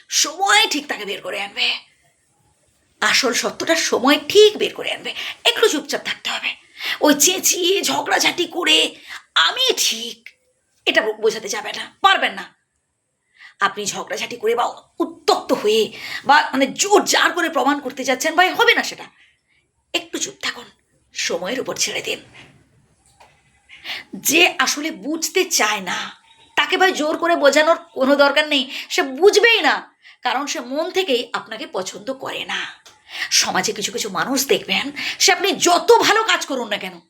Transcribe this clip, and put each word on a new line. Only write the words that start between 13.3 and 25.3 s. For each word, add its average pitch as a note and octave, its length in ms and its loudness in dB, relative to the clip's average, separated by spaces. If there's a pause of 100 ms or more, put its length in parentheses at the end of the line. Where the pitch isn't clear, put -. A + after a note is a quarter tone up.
আপনি G3+ 260 -2
ঝগড়াঝাটি G#3+ 500 -8
করে A3+ 180 -2
বা A#3+ 120 0 (320)
উত্তপ্ত - 540 -2
হয়ে G#3+ 400 0 (320)
বা D4 280 4
মানে C4+ 140 2
জোর F#4+ 380 2
জার C#4+ 280 2
করে E4 160 -2
প্রমাণ C#4 320 0
করতে B3+ 240 -10
যাচ্ছেন, C4+ 300 -2
ভাই E4+ 200 4
হবে A4+ 200 4
না C4+ 80 0
সেটা। - 220 -12 (880)
একটু E4+ 240 -8
চুপ - 240 -8
থাকুন, - 220 -8 (480)
সময়ের G3+ 480 -6
উপর - 160 -8
ছেড়ে - 260 -4
দিন। - 180 -8 (2000)
যে - 420 2
আসলে D4 320 -2
বুঝতে D#4+ 540 -4